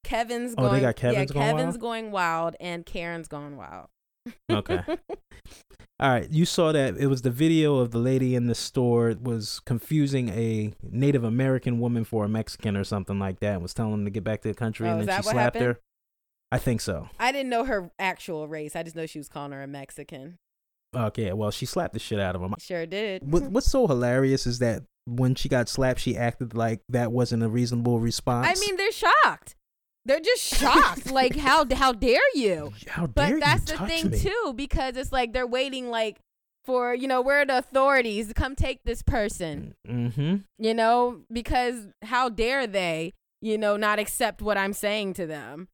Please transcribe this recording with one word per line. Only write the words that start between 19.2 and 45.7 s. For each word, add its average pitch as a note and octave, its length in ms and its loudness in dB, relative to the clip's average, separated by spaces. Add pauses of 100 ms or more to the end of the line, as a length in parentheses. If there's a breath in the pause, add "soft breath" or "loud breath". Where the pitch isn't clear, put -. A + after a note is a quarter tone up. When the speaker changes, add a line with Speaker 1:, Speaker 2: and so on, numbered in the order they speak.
Speaker 1:
calling C#3+ 240 -10
her C#3 100 -12
a C#3 60 -10
Mexican. C#3+ 680 -14 (580)
Speaker 2:
Okay. A2 380 -2
Well, G#2 200 0
she - 120 -6
slapped E3+ 300 -4
the B2 60 -6
shit - 180 -4
out F#2 160 -2
of F2+ 80 -6
him. F#2 160 -4
Speaker 1:
Sure E3+ 280 -8
did. F#3+ 440 -6
Speaker 2:
What, E3+ 140 4
what's B3+ 260 2
so C4 160 4
hilarious C3 600 2
is A#2+ 120 -2
that A#2 240 0 (240)
when B2+ 280 2
she - 140 -2
got B2+ 200 2
slapped, B2+ 320 0
she B2 160 0
acted A#2 380 -2
like A2+ 340 0
that A#2+ 240 0
wasn't A#2+ 300 2
a A2+ 60 2
reasonable A#2+ 520 2
response. A#2+ 480 0
Speaker 1:
I F#4+ 120 0
mean, G4+ 160 -2
they're G4 160 0
shocked. E4+ 640 2 (520)
They're C#4 120 2
just A4+ 240 2
shocked. - 680 4
Speaker 2:
<laughs> - 20 -6
Speaker 1:
Like, B3+ 240 2
how, D4 380 4
how C4 180 4
dare A#3+ 260 4 (160)
you? F3 380 0 (160)
Speaker 2:
How E3 180 -4
Speaker 1:
But C#4 220 2
Speaker 2:
dare D4+ 120 2
Speaker 1:
that's D4 300 2
Speaker 2:
you D#4 60 -4
Speaker 1:
the - 20 -8
Speaker 2:
touch F#3+ 120 -4
Speaker 1:
thing, E4 200 0
Speaker 2:
me? - 80 0
Speaker 1:
too, G4+ 380 0
because C4 400 -2
it's C4 160 -6
like B3 220 0
they're B3+ 120 -2
waiting, B3+ 440 -4
like, A3 280 -4 (460)
for, B3 300 0
you B3 120 -4
know, B3+ 140 2
where C#4 220 4
are C#4 40 2
the C4 120 2
authorities? B3 760 2
Come C4+ 220 -2
take C4+ 280 0
this - 180 -4
person. F3+ 720 -2 (120)
Speaker 2:
Mm-hmm. B2 500 -2 (220)
Speaker 1:
You A3 160 0
know, A#3 460 2 (100)
because A#3+ 560 -2 (160)
how B3 280 0
dare A#3+ 360 0
they, F3 460 -2 (300)
you G#3+ 160 -2
know, G#3 180 2
not G#3 220 2
accept G#3 440 -2
what G3+ 140 0
I'm G3 160 0
saying G3+ 420 -2
to F3+ 120 -6
them? D3+ 460 -10